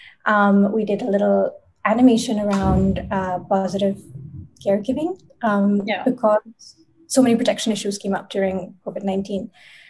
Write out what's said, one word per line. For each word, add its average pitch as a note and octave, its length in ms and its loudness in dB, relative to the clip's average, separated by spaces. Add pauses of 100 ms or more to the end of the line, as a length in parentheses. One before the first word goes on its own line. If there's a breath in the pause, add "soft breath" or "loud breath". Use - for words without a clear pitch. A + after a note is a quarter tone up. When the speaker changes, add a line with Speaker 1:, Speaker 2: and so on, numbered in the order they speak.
(260 loud breath)
Speaker 1:
um, G3+ 460 4
we A3 120 -2
did G#3 160 -2
a B3 100 -4
little G3 480 0 (260)
animation A3+ 540 4
around, F#3+ 720 0
uh, F#3 300 -4
positive G3 600 -2 (640)
caregiving, C4 560 -2 (220)
um, G3+ 420 2
Speaker 2:
Yeah. G3+ 200 -4
Speaker 1:
because - 720 -2 (320)
so - 120 2
many A#3+ 140 4
protection A3 380 0
issues G3+ 260 -6
came G3 160 -4
up - 160 -8
during F#3+ 460 -4 (100)
covid F#3+ 160 -10
nineteen. G3 480 -4 (400 soft breath)